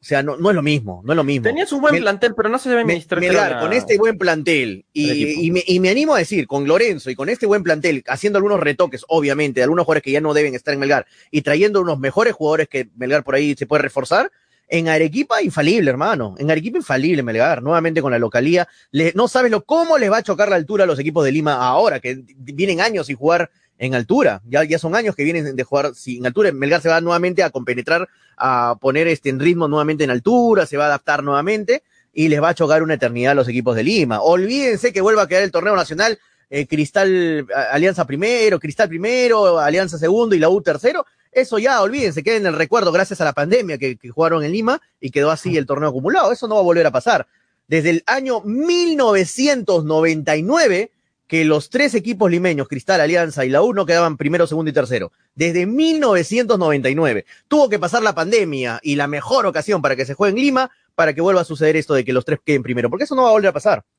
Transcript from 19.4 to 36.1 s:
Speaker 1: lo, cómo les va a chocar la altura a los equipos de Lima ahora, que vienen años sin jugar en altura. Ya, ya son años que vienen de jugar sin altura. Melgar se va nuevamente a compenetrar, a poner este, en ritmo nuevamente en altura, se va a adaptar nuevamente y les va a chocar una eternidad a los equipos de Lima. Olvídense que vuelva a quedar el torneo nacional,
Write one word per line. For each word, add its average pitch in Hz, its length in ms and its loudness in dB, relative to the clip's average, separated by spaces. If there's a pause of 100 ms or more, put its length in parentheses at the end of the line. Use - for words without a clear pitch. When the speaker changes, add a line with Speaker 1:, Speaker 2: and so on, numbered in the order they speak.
Speaker 1:
lo, 214 140 -2
cómo 330 320 2
les 214 160 2
va 220 60 2
a 233 40 -2
chocar 202 280 0
la 190 60 2
altura 190 280 0
a - 20 2
los 151 120 0
equipos 151 260 -2
de 131 80 0
Lima 151 220 0
ahora, 131 440 2
que 131 240 -8 (140)
vienen 160 460 -4
años 208 240 -2
sin 135 100 -8
jugar 165 340 0 (280)
en 131 160 -4
altura. 120 520 0
Ya, 139 180 0
ya 156 140 -2
son 165 160 -4
años 220 220 -2
que 143 80 -4
vienen 151 320 -4
de 127 80 -4
jugar 143 300 -2
sin 123 320 -10
altura. 175 260 2
Melgar 143 300 0
se 165 80 0
va 165 100 4
nuevamente 170 420 0
a 165 80 2
compenetrar, 127 560 -4 (300)
a 120 440 0
poner 139 260 0
este, 156 220 -2
en 131 100 -4
ritmo 165 300 0
nuevamente 151 340 0
en 139 80 0
altura, 208 560 2
se 147 100 -8
va 147 80 0
a - 40 2
adaptar 143 340 -2
nuevamente 190 600 -2 (280)
y 156 140 0
les 147 160 2
va 160 60 2
a 170 60 2
chocar 156 280 2
una 160 120 0
eternidad 123 380 0
a - 20 4
los 131 120 2
equipos 120 300 -2
de 113 80 0
Lima. 139 380 0
Olvídense 220 680 0
que 190 80 -2
vuelva 214 220 4
a 170 60 0
quedar 185 140 2
el 196 100 -2
torneo 196 240 0
nacional, 185 420 -2 (320)